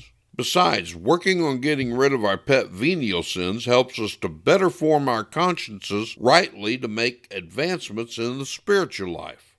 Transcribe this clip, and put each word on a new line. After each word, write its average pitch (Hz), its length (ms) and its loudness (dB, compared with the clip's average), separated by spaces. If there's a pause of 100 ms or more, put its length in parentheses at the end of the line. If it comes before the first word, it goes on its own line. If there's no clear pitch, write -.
(340)
Besides, 123 640 0
working 170 480 2
on 139 160 0
getting 135 340 -2
rid 139 200 2
of 117 100 0
our 98 140 2
pet 131 320 2
venial 107 540 0
sins 95 420 -4
helps 123 340 2
us 107 180 -4
to 92 120 -6
better 147 400 2
form 151 400 2
our 113 160 0
consciences 117 920 -4
rightly 120 600 2
to 127 100 -6
make 117 440 -2
advancements 113 880 -6
in 123 220 -4
the 135 60 -10
spiritual 151 680 -2
life. - 480 -14